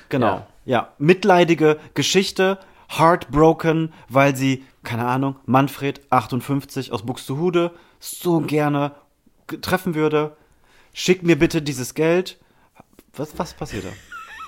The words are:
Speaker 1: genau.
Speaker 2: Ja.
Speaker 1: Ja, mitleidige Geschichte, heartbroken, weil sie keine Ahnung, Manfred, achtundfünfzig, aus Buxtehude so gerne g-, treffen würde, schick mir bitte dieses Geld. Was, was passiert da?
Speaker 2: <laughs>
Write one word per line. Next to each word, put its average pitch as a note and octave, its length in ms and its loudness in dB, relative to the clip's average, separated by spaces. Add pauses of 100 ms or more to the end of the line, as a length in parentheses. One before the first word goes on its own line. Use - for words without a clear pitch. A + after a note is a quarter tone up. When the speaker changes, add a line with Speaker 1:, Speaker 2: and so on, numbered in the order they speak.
Speaker 1:
genau. B2 180 0
Speaker 2:
Ja. F#2+ 200 -4 (180)
Speaker 1:
Ja, A#2 240 -2 (100)
mitleidige E3+ 800 4 (160)
Geschichte, F#3+ 680 0 (300)
heartbroken, D#3+ 1040 2 (160)
weil C#3 260 4
sie C3+ 280 -2 (200)
keine A#2 220 -6
Ahnung, C3+ 300 -2 (100)
Manfred, C#3 640 0
achtundfünfzig, B2+ 840 -4
aus A2 140 -6
Buxtehude E3+ 680 -2 (280)
so - 420 -2
gerne D3 520 -2 (540)
g-, D3+ 100 2
treffen F3+ 380 -4
würde, D3+ 400 0 (580)
schick F3+ 300 0
mir E3+ 140 4
bitte E3 240 0
dieses C3 320 -8
Geld. E3+ 460 0 (760)
Was, - 220 -10
was - 160 -8
passiert G#2+ 320 -10
da? F#2 80 -12
Speaker 2:
<laughs> G2 60 -20 (480)